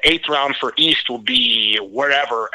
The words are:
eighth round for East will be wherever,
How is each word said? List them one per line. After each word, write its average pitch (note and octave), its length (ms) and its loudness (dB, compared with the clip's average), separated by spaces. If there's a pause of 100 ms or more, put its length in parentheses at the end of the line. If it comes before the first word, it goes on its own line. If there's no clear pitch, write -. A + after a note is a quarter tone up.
eighth D#3+ 240 0
round C#3 280 0
for B2 200 -4
East D#3+ 320 2
will B2 100 -6
be A2 640 2
wherever, A#2+ 760 0